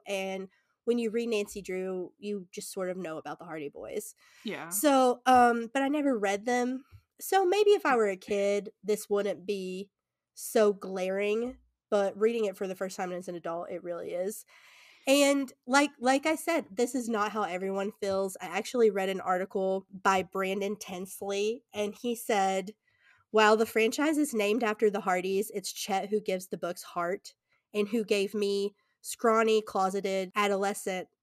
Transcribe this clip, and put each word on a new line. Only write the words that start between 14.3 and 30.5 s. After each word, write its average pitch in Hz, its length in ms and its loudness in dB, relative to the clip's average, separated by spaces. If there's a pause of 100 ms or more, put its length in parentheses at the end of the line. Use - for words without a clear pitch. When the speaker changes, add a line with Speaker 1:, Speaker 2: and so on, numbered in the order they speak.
Speaker 1:
And 277 440 4 (140)
like, 285 340 4
like 262 260 2
I 311 100 2
said, 330 360 -2
this 240 240 -2
is 233 140 -4
not 208 220 0
how 208 120 -2
everyone 196 560 -2
feels. 196 420 -2
I 185 60 -10
actually 220 440 2
read 190 180 0
an 185 120 -4
article 190 680 -2
by 190 320 2
Brandon 196 520 -4
Tensley, 196 880 -6 (100)
and 208 220 -4
he 240 200 -4
said, 196 580 -2 (580)
"While 214 260 6
the 226 100 2
franchise 262 500 2
is 302 160 0
named 214 300 2
after 214 260 2
the 196 120 -2
Hardys, 190 520 0
it's 196 200 -8
Chet 196 360 -4
who 208 120 0
gives 185 260 -4
the 202 100 -8
books 175 260 -8
heart 175 500 -6 (400)
and 208 160 0
who 233 160 0
gave 202 300 0
me 202 400 -2 (260)
scrawny, 220 600 2
closeted, 190 720 -2
adolescent, 202 720 -2 (160)